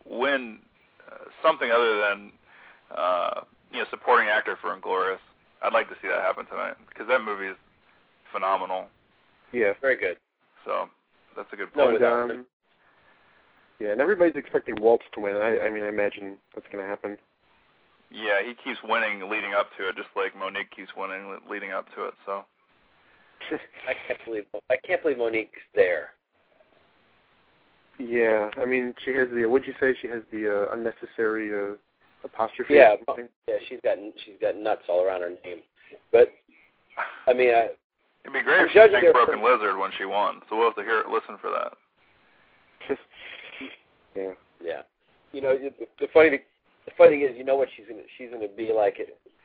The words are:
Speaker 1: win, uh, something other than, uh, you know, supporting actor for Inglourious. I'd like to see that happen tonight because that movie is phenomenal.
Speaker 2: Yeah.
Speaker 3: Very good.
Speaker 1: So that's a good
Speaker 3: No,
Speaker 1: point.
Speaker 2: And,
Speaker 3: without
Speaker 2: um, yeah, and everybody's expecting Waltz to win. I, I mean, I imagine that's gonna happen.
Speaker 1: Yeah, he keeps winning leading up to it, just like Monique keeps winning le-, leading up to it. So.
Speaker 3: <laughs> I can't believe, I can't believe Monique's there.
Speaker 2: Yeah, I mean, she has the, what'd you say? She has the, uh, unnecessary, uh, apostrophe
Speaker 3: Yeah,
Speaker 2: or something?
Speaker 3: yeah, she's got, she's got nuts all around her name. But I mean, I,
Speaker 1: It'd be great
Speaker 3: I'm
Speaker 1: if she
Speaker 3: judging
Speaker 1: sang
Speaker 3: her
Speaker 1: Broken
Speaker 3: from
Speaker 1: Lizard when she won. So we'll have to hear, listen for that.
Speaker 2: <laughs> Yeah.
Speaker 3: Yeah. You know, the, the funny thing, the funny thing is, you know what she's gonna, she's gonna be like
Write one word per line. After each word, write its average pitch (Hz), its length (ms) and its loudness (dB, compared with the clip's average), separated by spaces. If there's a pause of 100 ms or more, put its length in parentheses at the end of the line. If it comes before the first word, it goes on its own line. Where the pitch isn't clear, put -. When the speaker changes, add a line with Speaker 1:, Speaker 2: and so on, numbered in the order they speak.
Speaker 1:
win, 120 540 -4 (520)
uh, - 60 -20 (240)
something 139 300 2
other 117 300 4
than, 101 300 -2 (640)
uh, 87 460 -2 (300)
you 127 80 -10
know, 113 100 -6
supporting 117 400 2
actor 107 320 -2
for 95 140 -6
Inglourious. 95 440 -4 (420)
I'd 117 120 -2
like 113 160 2
to 95 120 -16
see 98 60 -10
that 90 140 -2
happen 92 260 -4
tonight 98 280 -10 (140)
because - 180 -14
that 120 160 0
movie 101 240 -8
is 95 80 -10 (800)
phenomenal. 92 540 -2 (640)
Speaker 2:
Yeah. 107 260 2
Speaker 3:
Very 131 160 0
good. 95 220 -6 (480)
Speaker 1:
So 92 240 -6 (480)
that's 104 160 -14
a - 20 -14
good 98 200 -10
Speaker 3:
No, 143 100 4
Speaker 1:
point. 117 100 4
Speaker 2:
And, - 80 2
Speaker 3:
without 120 280 0
Speaker 2:
um, 123 140 -14 (1300)
yeah, 104 120 -4
and 110 100 0
everybody's 175 340 2
expecting 135 460 -6
Waltz 113 320 4
to 110 80 -10
win. 101 160 -4
I, 107 220 0
I 107 100 -2
mean, 107 140 -6
I 104 60 -4
imagine 101 460 -4 (180)
that's 107 180 -16
gonna 98 160 -10
happen. 101 300 -10 (920)
Speaker 1:
Yeah, 101 340 -2
he 120 160 -10
keeps 123 220 -10
winning 107 460 -4
leading 101 240 -6
up 101 140 0 (100)
to 98 100 -6
it, 92 80 -4
just 98 220 -12
like 95 200 -4
Monique 98 380 -8
keeps 95 220 -18
winning 98 320 -10
le-, 95 220 -16
leading 98 200 -10
up 95 140 -8 (100)
to - 100 -8
it. - 80 -10 (120)
So. 196 180 -8 (1080)
Speaker 3:
<laughs> 156 60 -6 (300)
I 131 60 -2 (140)
can't 123 180 -6
believe, 110 180 -8 (260)
I 127 60 0 (100)
can't - 160 -2
believe 143 160 0
Monique's 113 400 -4 (160)
there. 87 360 2 (1900)
Speaker 2:
Yeah, 113 500 2 (120)
I 123 40 -2
mean, 123 280 0 (120)
she 131 80 -4
has 127 200 2
the, 117 120 0
what'd 131 220 2
you 131 120 -10
say? 131 220 2
She 120 60 -10
has 113 140 -8 (100)
the, 104 380 -2
uh, - 40 -8
unnecessary, 110 800 -4
uh, 101 220 -6 (480)
apostrophe - 520 -4
Speaker 3:
Yeah, 120 180 12
Speaker 2:
or 104 120 0
something? 120 220 -6 (200)
Speaker 3:
yeah, 110 80 -2 (140)
she's 123 140 -14
got, 101 140 -2 (280)
she's 104 160 -20
got 101 140 -2
nuts 107 340 -4
all 90 140 2
around 92 180 -2
her 87 80 -6 (140)
name. 87 160 -14 (520)
But 117 200 8 (960)
I 127 60 6
mean, 123 200 4
I, 113 160 4 (540)
Speaker 1:
It'd 135 100 -18
be 135 80 -2
great 156 200 4
Speaker 3:
I'm 175 60 4
Speaker 1:
if - 40 -2
she 196 80 10
Speaker 3:
judging 214 160 10
Speaker 1:
sang 196 100 4
Speaker 3:
her 165 80 10
Speaker 1:
Broken - 260 4
Speaker 3:
from 104 40 -8
Speaker 1:
Lizard 107 340 2
when 95 200 -4
she 98 80 -8
won. 95 440 -4
So 107 80 -6
we'll 117 120 4
have 107 60 -6
to 104 80 -8
hear, 110 280 0
listen 110 300 -4
for 101 100 -8
that. 82 220 -6 (1160)
Speaker 2:
<laughs> - 180 -8 (1080)
Yeah. 95 180 -8 (300)
Speaker 3:
Yeah. 80 180 -8 (500)
You 139 100 -12
know, 135 160 0
the, 135 140 -8 (280)
the - 140 -6
funny 160 160 8
thing, 139 100 -2 (460)
the - 100 -18
funny 170 160 10
thing 143 100 0
is, 139 140 2
you 127 80 -14
know 135 120 0
what 135 200 2
she's 104 140 -20
gonna, 110 140 -16 (120)
she's 123 140 -16
gonna 113 180 -10
be 110 240 -6
like 104 280 2 (460)